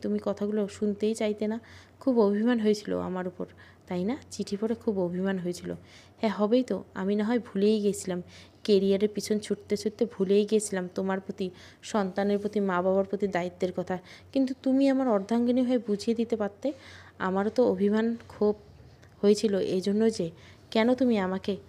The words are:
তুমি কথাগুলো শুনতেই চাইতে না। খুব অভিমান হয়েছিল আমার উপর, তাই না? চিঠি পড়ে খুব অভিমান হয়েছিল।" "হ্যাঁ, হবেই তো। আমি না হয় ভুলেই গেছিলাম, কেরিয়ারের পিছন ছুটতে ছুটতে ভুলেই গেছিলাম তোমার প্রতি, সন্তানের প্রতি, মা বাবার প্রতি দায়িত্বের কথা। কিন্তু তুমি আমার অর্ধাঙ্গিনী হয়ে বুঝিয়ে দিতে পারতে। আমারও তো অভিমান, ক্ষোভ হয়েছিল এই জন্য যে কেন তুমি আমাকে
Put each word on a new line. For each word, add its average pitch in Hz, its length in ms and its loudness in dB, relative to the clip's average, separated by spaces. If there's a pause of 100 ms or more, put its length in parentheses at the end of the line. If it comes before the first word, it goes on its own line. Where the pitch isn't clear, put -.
তুমি 208 200 -2
কথাগুলো 208 460 -2
শুনতেই 208 460 -2
চাইতে 214 320 -2
না। 220 140 -4 (400)
খুব 240 200 2
অভিমান 214 400 4
হয়েছিল 208 400 0
আমার 180 260 -4
উপর, 180 200 -10 (400)
তাই 180 180 -4
না? 233 120 -2 (140)
চিঠি 202 260 -6
পড়ে 226 180 -2
খুব 220 240 -4
অভিমান 185 400 -2
হয়েছিল।" 175 360 -6 (460)
"হ্যাঁ, 220 120 0
হবেই 208 300 2
তো। 190 220 -4 (100)
আমি 196 220 -2
না 214 80 0
হয় 240 140 0
ভুলেই 208 420 2
গেছিলাম, 190 420 -2 (420)
কেরিয়ারের 196 500 4
পিছন 208 240 -2
ছুটতে - 380 -6
ছুটতে 220 300 -2 (120)
ভুলেই 202 260 2
গেছিলাম 208 500 -2
তোমার 190 260 -2
প্রতি, 190 300 -8 (320)
সন্তানের 202 560 0
প্রতি, 208 220 -2
মা 185 220 2
বাবার 190 220 2
প্রতি 196 240 -2
দায়িত্বের 180 440 -4
কথা। 180 260 -4 (340)
কিন্তু 269 300 0
তুমি 269 260 4
আমার 262 200 2
অর্ধাঙ্গিনী 240 560 2
হয়ে 247 140 2
বুঝিয়ে 208 360 -2
দিতে 226 220 -2
পারতে। 214 360 -4 (460)
আমারও 190 320 0
তো 226 200 4
অভিমান, 214 460 2 (120)
ক্ষোভ 208 260 0 (680)
হয়েছিল 208 360 4
এই 185 220 0
জন্য 208 300 2
যে 180 200 -2 (400)
কেন 226 240 4
তুমি 247 240 2
আমাকে 190 380 -2 (120)